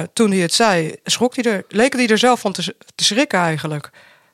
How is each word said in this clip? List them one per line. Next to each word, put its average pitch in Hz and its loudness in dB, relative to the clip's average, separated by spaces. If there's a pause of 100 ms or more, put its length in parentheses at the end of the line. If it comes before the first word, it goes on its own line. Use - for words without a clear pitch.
(120)
toen 220 2
hij 190 2
het 170 -2
zei, 170 2 (100)
schrok 240 -2
hij 247 -2
er, 190 -4
leek 247 2
hij 247 0
er 214 2
zelf 240 2
van 196 -4
te, 175 -8 (200)
te - -6
schrikken 202 0
eigenlijk. 156 -4 (440)